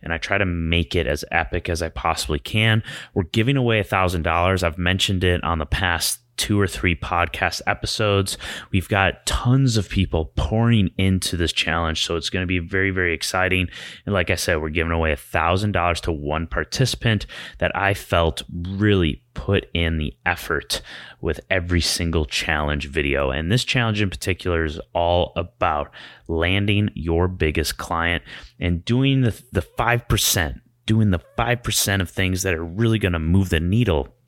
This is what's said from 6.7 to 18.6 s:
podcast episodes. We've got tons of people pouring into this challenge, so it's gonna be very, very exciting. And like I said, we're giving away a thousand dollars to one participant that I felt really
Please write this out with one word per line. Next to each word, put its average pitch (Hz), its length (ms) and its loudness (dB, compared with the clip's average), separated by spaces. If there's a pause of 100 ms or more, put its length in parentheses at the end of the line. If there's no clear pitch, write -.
podcast - 680 -2
episodes. 101 720 0 (340)
We've 92 160 0
got 98 380 0
tons 127 500 4
of 101 140 -2
people 85 460 0
pouring 113 600 2
into 95 400 0
this 82 160 0
challenge, 82 500 0
so 85 140 -2
it's 80 140 -4
gonna 92 160 -2
be 90 140 0
very, 95 300 -2
very 90 220 0
exciting. 92 560 0 (380)
And 101 80 0
like 90 160 2
I 92 60 0
said, 82 260 0
we're 78 80 -4
giving 82 220 0
away 80 200 2
a 73 40 0
thousand 92 560 0
dollars 87 300 0
to 90 100 -2
one 76 340 -2
participant 107 800 -2 (320)
that 90 180 0
I 98 160 0
felt 85 580 0
really 92 720 0 (120)